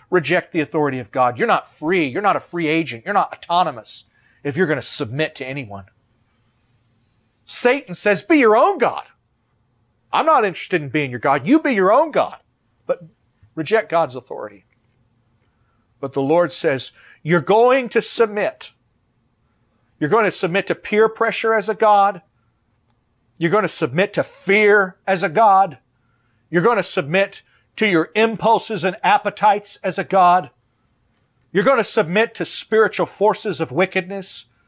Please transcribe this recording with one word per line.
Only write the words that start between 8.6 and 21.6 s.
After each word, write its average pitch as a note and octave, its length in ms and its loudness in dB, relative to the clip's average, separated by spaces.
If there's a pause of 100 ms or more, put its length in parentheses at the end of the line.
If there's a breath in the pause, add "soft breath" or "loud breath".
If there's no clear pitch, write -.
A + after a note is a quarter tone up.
God. - 280 -4 (1080)
I'm G3+ 120 2
not C#4+ 200 4
interested F3 360 -4
in C#3 80 -8
being C#3 220 -2
your B2 80 -8
God. C#3+ 280 0
You D#4 120 6
be D4+ 140 -2
your F#3+ 180 2
own D4 200 4
God." D3+ 260 0 (480)
But F3 180 -6 (520)
reject G#3+ 340 -2
God's D#3 260 -2
authority. A#2 500 -14 (1300)
But C3 140 -10
the C#3 80 -2
Lord D#3+ 320 0
says, C#3 380 -4 (300 soft breath)
You're D#3+ 200 0
going A#3+ 480 2
to A3+ 120 0
submit. G#3 680 -4 (1300)
You're D3 100 -2
going G#3+ 160 2
to E3+ 60 0
submit F#3 360 -4
to E3+ 80 -2
peer G#3+ 340 0
pressure A3+ 440 -2
as G#3 140 -2